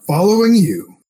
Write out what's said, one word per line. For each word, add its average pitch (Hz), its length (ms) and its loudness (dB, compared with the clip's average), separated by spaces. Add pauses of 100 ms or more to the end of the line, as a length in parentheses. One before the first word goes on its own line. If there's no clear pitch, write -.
Following 214 480 0
you. 160 420 -2 (120)